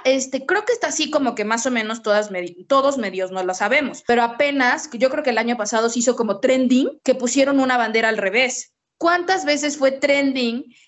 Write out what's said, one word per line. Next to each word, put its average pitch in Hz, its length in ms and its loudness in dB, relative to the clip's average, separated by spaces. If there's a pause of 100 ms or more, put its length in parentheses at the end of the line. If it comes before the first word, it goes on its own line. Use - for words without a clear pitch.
este, 262 400 0
creo 403 200 0
que 480 80 0
está 359 140 -2
así 302 240 -2
como 277 240 0
que 214 100 -4
más 233 200 -2
o 262 60 0
menos 226 300 -4
todas 208 300 0
medi-, 180 360 -10
todos 277 300 2
medios 185 340 -4
no 190 120 -4
lo 185 100 -2
sabemos, 247 540 -2
pero 240 160 4
apenas, 277 720 0
yo 247 160 2
creo 294 140 -4
que 269 80 0
el 220 60 0
año 233 180 0
pasado 220 340 0
se 233 100 -4
hizo 240 160 2
como 214 240 -2
trending 262 640 2
que 254 120 2
pusieron 269 460 2
una 254 160 2
bandera 226 320 0
al 220 80 0
revés. 214 560 -2 (240)
¿Cuántas 349 480 0
veces 294 320 -2
fue 269 160 2
trending, 269 840 0 (120)